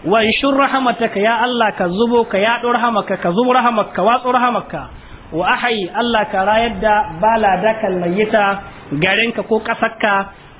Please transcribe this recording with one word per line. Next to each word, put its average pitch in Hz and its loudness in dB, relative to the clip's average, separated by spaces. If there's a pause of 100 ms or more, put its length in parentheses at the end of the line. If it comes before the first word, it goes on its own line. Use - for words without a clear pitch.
wa 208 2
inshur 220 0
rahmataka, 262 0
ya 220 2
Allah 233 0
ka 180 -2
zubo, 226 2
ka 208 -2
yaɗo 233 0
rahamaka, 220 0
ka 175 -2
zubo 247 2
rahamaka, 233 2
watsu 247 2
rahamaka, 226 0 (500)
wa 170 -2
ahyi, 233 -2
Allah 226 0
ka 190 0
rayar 220 0
da 214 2 (260)
baladakal 214 2
mayyita, 202 2 (560)
garinka 208 0
ko 220 0
ƙasarka, 220 -2 (340)